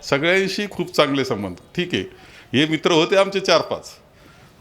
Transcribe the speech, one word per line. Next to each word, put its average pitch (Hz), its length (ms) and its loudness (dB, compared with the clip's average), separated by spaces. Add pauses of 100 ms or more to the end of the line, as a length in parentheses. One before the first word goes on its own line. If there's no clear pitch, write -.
सगळ्यांशी 185 680 0
खूप - 240 -8
चांगले 139 300 2
संबंध. 101 300 -6 (200)
ठीक 175 180 -4
आहे, 98 100 -2 (540)
हे 151 80 4
मित्र 156 260 0
होते 170 240 4
आमचे 190 240 2
चार 180 220 4
पाच, - 280 -8 (720)